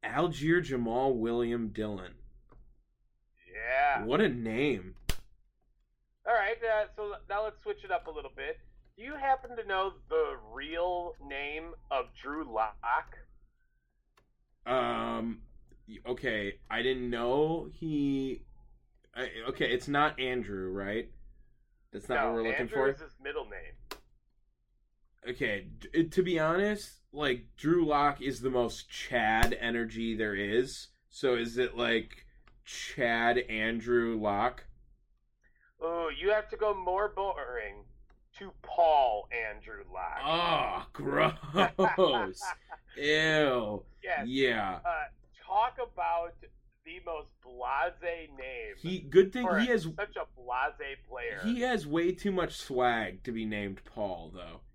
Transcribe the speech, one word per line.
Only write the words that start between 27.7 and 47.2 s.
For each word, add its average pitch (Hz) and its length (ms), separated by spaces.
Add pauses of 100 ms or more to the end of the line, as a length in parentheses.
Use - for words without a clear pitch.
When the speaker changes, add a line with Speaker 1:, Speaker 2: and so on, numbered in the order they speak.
Speaker 1:
Lock 143 340
is 127 200
the 127 100
most 123 400
Chad 110 720
energy 113 540
there 107 220
is. 107 520 (200)
So 127 260
is 117 240
it, 120 180
like, 117 500 (380)
Chad 117 760
Andrew 113 840
Lock? 107 440 (1160)
Speaker 2:
Oh, 165 340
you 175 140
have 214 200
to 220 80
go 208 160
more 196 340
boring 123 760 (540)
to 196 140 (100)
Paul 139 720
Andrew 107 500 (100)
Lock. 87 320
Speaker 1:
Oh, 156 680
<laughs> - 0
gross. 175 1500 (540)
Ew. 147 840 (220)
Speaker 2:
Yes. 175 220
Speaker 1:
Yeah. 117 580
Speaker 2:
Uh, 160 200 (420)
talk 220 360
about 170 520 (500)
the 170 220
most 151 220 (160)